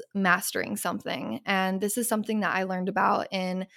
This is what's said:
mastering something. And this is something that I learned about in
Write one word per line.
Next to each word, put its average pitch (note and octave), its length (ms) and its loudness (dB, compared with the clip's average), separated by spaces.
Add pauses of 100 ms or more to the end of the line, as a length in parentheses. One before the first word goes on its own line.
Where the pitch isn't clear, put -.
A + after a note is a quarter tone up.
(140)
mastering F#3+ 640 2
something. - 680 -4
And F#3+ 360 2
this G#3 160 0
is A#3 100 0
something G#3+ 340 0
that F#3 140 0
I F#3+ 80 2
learned F#3 260 -2
about G3+ 420 2
in F#3 460 -4